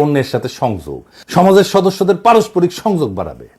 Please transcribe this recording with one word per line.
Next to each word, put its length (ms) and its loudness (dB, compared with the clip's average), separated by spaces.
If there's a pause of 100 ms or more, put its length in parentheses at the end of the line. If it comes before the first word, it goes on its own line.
অন্যের 300 0
সাথে 160 -4 (120)
সংযোগ, 380 -6 (360)
সমাজের 380 4
সদস্যদের 520 0
পারস্পরিক 460 2 (120)
সংযোগ 260 -2 (100)
বাড়াবে, 280 -12 (120)